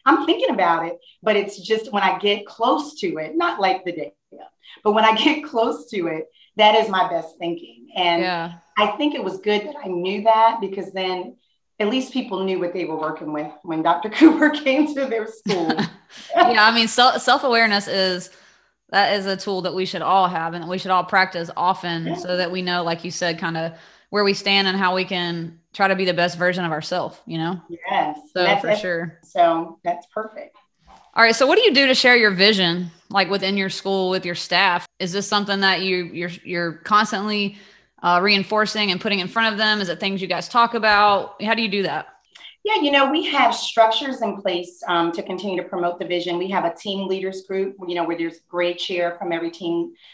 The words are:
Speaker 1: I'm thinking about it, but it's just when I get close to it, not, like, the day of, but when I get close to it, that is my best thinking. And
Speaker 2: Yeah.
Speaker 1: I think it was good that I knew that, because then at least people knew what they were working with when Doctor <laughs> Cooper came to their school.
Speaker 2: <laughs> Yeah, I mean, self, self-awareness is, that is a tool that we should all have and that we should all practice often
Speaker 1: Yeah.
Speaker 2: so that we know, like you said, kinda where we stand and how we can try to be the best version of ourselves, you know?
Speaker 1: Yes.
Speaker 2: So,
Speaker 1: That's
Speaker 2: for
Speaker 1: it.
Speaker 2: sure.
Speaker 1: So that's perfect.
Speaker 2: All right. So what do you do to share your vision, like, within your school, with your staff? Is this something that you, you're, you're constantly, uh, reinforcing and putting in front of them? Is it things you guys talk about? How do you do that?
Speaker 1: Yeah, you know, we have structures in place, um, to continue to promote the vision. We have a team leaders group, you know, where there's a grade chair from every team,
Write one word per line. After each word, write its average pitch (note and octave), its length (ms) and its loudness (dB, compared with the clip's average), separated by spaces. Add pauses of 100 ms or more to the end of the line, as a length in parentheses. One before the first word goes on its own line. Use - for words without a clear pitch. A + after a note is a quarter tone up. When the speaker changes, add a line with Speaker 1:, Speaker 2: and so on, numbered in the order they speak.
Speaker 1:
I'm D4+ 220 4
thinking A4 240 2
about E3+ 340 2
it, F3 140 -8 (240)
but G#3+ 120 2
it's G3 240 -2
just G#3+ 320 -2
when G3 120 0
I F#3 160 0
get G3+ 260 0
close C#4+ 540 -2
to E3 180 -4
it, D#3 180 -8
not, E4+ 240 0
like, F#3+ 240 0
the F3 100 -6
day - 200 -10 (200)
of, - 60 -20 (440)
but G#3+ 80 2
when A3 120 4
I A3 120 6
get D4+ 280 2
close A#3 460 -2
to F#3 160 -4
it, D#3 220 -6 (300)
that G#3+ 180 6
is A3 120 2
my F#3 220 0
best E3 300 -8
thinking. - 560 -10
And F3 260 2
Speaker 2:
Yeah. F3 300 -4 (260)
Speaker 1:
I G#3 100 4 (100)
think D4 180 -2
it A#3 80 -6
was F#3 160 -6
good G#3 240 0
that D4 200 -12
I G3+ 40 -10
knew F#3 380 -4
that, A3+ 360 4
because F#3+ 320 -8
then F#3 420 -6 (440)
at G#3+ 100 0
least C4 240 -2
people F#3+ 300 -4
knew F#3+ 160 -2
what F3 140 -4
they F3 120 -4
were D#3 140 -6
working D#3 340 -6
with D3+ 180 -6 (120)
when D#3+ 180 -4
Doctor F3 280 2
<laughs> - 100 -8
Cooper D4+ 320 6
came D4 420 0
to C4+ 140 -2
their A3 180 -4
school. F3 460 -4 (360)
Speaker 2:
<laughs> - 280 -10
Yeah, A#3 280 4
I A3+ 120 6
mean, A3+ 120 2
self, B3 360 4
self-awareness A#3 640 2
is, F#3 420 -2 (600)
that G3 240 2
is F#3+ 120 -2
a F#3+ 100 -2
tool F#3+ 280 -4
that F3 100 -2
we F#3 120 -2
should F3+ 180 -6
all F3+ 240 4
have E3 260 -4
and F3 100 -8
that E3 60 -10
we F#3 80 -4
should F#3 140 -4
all F3+ 120 2
practice F3+ 540 0
often F3 480 -2
Speaker 1:
Yeah. E3 100 -4
Speaker 2:
so F3+ 220 -4
that F3+ 140 -2
we F#3 100 -4
know, F3+ 220 -2
like E3 200 -4
you F#3+ 80 -6
said, E3 280 -4
kinda E3 380 -4 (320)
where G3+ 140 0
we G3 100 2
stand G3 360 0
and F#3 80 -2
how F#3 180 2
we F#3 80 0
can F3 560 -6 (140)
try G3 160 2
to F#3+ 60 2
be F#3+ 100 -2
the F3+ 80 0
best F3 240 0
version F3+ 260 0
of E3 80 -2
ourselves, D#3 540 -4
you E3 120 -6
know? E3+ 220 -4 (100)
Speaker 1:
Yes. E3+ 480 -2 (160)
Speaker 2:
So, F3+ 100 0
Speaker 1:
That's G3 180 2
Speaker 2:
for A3+ 80 -4
Speaker 1:
it. G#3+ 80 2
Speaker 2:
sure. F3 440 -6
Speaker 1:
So E3 600 0
that's F3 240 -6
perfect. - 480 -10 (580)
Speaker 2:
All A3+ 100 6
right. A3+ 120 6
So C4 100 4
what E4+ 120 6
do B4 80 4
you F4 80 6
do C4+ 140 6
to B3+ 60 6
share B3 220 6
your G#3+ 160 6
vision, F3+ 580 2 (200)
like, F#3+ 200 0
within G3 280 0
your F#3+ 120 0
school, F#3+ 400 -2
with F#3 160 -2
your F3 100 -6
staff? F3+ 520 0 (120)
Is F3+ 120 -4
this G3+ 160 -4
something G3+ 320 0
that F#3+ 220 2
you, F3+ 240 -2
you're, E3+ 260 -8 (140)
you're F3 280 -4
constantly, G#3 840 -2 (440)
uh, F3 220 4
reinforcing G#3 680 0
and F#3 100 -4
putting G3+ 180 -2
in F3+ 80 -4
front A3+ 240 0
of G3+ 60 -6
them? G#3+ 240 0
Is F3+ 80 -4
it E3 100 -4
things G3 220 -4
you F#3+ 80 -6
guys E3+ 180 -4
talk A#3 260 2
about? G#3 680 2
How A3 100 0
do A3+ 80 -2
you A3 60 0
do G3 160 -2
that? D3+ 240 -4 (560)
Speaker 1:
Yeah, G#4+ 180 0
you C#4+ 100 2
know, C#4+ 180 4
we D#4+ 180 0
have B3+ 280 2
structures A3+ 640 0
in G3 200 -6
place, F3 480 -6
um, E3+ 240 0
to G3 100 -6
continue F#3 380 -6
to - 80 -10
promote F3 300 -4
the F3+ 60 -6
vision. F3 320 -2
We F#3 120 -4
have F3+ 160 -2
a E3+ 80 -2
team G3 340 -6
leaders F#3+ 400 -4
group, F#3+ 300 -4 (100)
you F3 80 -4
know, E3+ 80 0
where E3 140 -4
there's E3 220 -6
a - 100 -20
grade F3 280 -2
chair F3 400 -4
from F3 140 -6
every E3+ 200 -4
team, E3+ 420 -6 (200)